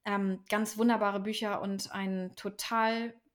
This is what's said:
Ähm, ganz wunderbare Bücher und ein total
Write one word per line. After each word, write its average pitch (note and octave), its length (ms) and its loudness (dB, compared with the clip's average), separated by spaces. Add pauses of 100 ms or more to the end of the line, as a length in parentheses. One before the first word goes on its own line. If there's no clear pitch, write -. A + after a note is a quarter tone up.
Ähm, G3 440 0
ganz G#3+ 300 0
wunderbare G#3+ 420 4
Bücher G#3 400 -2
und G3 320 -4
ein F#3+ 440 -4
total A3+ 800 -2 (200)